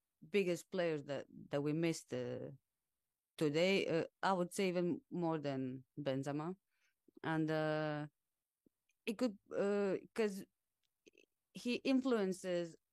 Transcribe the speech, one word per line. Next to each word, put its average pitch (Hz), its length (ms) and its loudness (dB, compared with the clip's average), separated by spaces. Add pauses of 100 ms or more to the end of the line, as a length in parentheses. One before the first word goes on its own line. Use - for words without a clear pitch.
(320)
biggest 180 400 2
player 170 280 0
that, 139 260 -6 (240)
that 143 120 0
we 147 120 0
missed, 165 400 0
uh, 123 380 -4 (880)
today. 165 500 4
Uh, 160 180 2 (160)
I 185 120 2
would 180 200 0
say 196 160 2
even 175 320 0 (100)
more 165 260 0
than 131 460 -4 (160)
Benzema, 143 560 -2 (680)
and, 160 280 0
uh, 156 560 0 (1000)
it 226 120 -4
could, 220 200 0 (200)
uh, 202 400 2 (160)
'cause 202 320 -2 (1080)
he 240 300 -2
influences 190 920 2 (180)